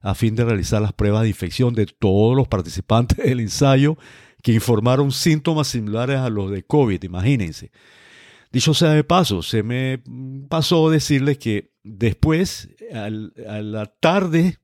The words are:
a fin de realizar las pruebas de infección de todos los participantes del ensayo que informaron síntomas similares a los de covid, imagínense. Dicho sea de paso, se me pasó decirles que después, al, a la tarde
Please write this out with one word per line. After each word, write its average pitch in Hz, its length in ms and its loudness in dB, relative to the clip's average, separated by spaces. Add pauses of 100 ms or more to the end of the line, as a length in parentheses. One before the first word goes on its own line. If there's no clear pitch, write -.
a 98 120 -2
fin 110 200 0
de 117 120 0
realizar 107 340 0
las 104 140 -2
pruebas 104 280 0
de 113 60 2
infección 117 460 -2
de 110 100 0
todos 107 500 2
los 131 140 2
participantes 101 720 -2
del 135 220 0
ensayo 135 580 2 (440)
que 120 100 2
informaron 123 600 2
síntomas 156 560 0
similares 120 500 -4
a 127 120 -2
los 101 200 -4
de 98 120 -6
covid, 113 400 0
imagínense. 92 680 -2 (800)
Dicho 131 220 0
sea 156 180 4
de 151 140 4
paso, 151 380 0
se 110 200 -2
me 127 400 -4 (460)
pasó 160 400 2
decirles 143 480 2
que 107 360 -6 (100)
después, 117 880 -2 (240)
al, 107 400 -10 (120)
a 107 140 -8
la 107 260 -8
tarde 170 760 0